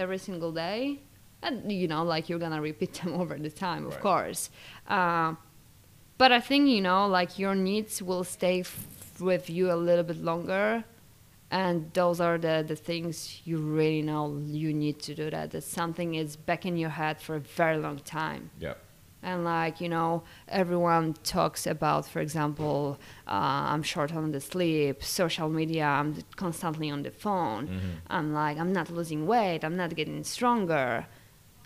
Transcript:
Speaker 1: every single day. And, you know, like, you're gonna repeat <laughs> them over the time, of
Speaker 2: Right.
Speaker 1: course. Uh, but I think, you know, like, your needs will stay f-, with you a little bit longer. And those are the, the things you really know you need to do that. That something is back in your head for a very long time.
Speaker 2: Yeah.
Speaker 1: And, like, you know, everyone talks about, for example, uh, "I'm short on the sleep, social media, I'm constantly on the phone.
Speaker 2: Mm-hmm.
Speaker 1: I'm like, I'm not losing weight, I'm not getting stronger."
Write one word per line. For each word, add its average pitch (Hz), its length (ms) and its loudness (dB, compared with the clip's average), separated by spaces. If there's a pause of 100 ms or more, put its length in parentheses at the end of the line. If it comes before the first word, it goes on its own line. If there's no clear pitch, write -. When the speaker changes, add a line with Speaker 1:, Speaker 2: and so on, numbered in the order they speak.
Speaker 1:
every 190 140 -2
single 170 340 -6
day. 220 480 -4 (420)
And, 214 280 -4
you 185 220 0
know, 156 120 0
like, 160 240 0
you're 170 180 -2
gonna 156 160 -2 (100)
repeat 180 220 -4
<laughs> - 60 -10
them 175 200 -4
over 151 160 -2
the 151 140 -6
time, 165 360 -4
of 127 80 -6
Speaker 2:
Right. 67 60 -10 (100)
Speaker 1:
course. 127 400 0 (380)
Uh, 170 460 2 (840)
but 262 140 10
I 240 80 6
think, 277 280 6
you 233 120 6
know, 190 260 6 (120)
like, 180 200 0
your 196 160 2
needs 196 480 0
will 180 220 -2
stay 180 360 0
f-, - 600 -12
with 180 300 2
you 180 200 2
a 170 80 2 (100)
little 175 160 6
bit 165 180 -6
longer. 190 600 0 (680)
And 175 420 0
those 175 280 4
are 170 180 4
the, 160 280 2
the 156 80 -4
things 165 680 -6
you 165 140 -2
really 156 440 2
know 151 200 -2 (220)
you 151 280 -2
need 151 280 0
to 147 140 -10
do 156 160 -4
that. 156 220 -6
That 156 100 -6
something 170 540 -4
is 151 180 -4
back - 320 -4
in 175 100 0
your 160 140 0
head 156 300 -4
for 160 160 -6
a 151 40 -4
very 160 380 2
long 151 220 -4
time. 156 580 -8
Speaker 2:
Yeah. - 160 -6 (480)
Speaker 1:
And, 180 220 -4
like, 165 360 -2
you 175 80 -4
know, 165 360 0 (240)
everyone 170 760 4
talks 165 440 0
about, 151 420 0
for 165 120 -4
example, 147 760 -2 (300)
uh, 139 440 0
"I'm 151 100 0
short 151 320 -2
on 156 180 -2
the 139 80 -2
sleep, 156 640 0
social - 440 0
media, 160 380 0
I'm 147 300 2 (200)
constantly 160 540 -4
on 143 140 -4
the - 60 -6
phone. 156 580 -2
Speaker 2:
Mm-hmm. 92 200 -4 (200)
Speaker 1:
I'm 151 260 -2
like, 151 240 0
I'm 175 140 0
not 170 180 0
losing 160 360 -4
weight, 190 380 2
I'm 160 120 -2
not 175 180 -2
getting 151 300 -4
stronger." 165 840 2 (600)